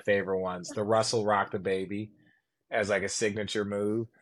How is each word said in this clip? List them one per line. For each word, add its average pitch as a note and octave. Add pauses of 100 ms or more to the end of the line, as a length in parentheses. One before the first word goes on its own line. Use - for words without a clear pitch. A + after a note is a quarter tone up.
favorite G2
ones. F#2
The G#2+
Russell A2
Rock G2+
the G#2+
Baby F#2+ (580)
as, A2
like, G2
a G2
signature G#2
move. G#2 (160)